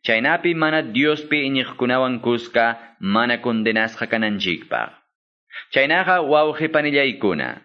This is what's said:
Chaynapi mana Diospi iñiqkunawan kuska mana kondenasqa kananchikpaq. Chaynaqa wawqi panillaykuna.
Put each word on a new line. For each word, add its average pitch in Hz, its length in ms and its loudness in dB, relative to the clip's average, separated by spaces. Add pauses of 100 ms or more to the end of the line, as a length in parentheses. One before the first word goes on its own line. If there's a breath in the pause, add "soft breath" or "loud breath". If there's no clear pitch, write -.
Chaynapi 156 500 0
mana 156 280 0
Diospi 147 560 0 (100)
iñiqkunawan 127 760 0
kuska 117 760 0
mana 117 380 2
kondenasqa 113 680 0
kananchikpaq. 92 840 -2 (800 loud breath)
Chaynaqa 170 500 2
wawqi 151 460 2
panillaykuna. 127 960 0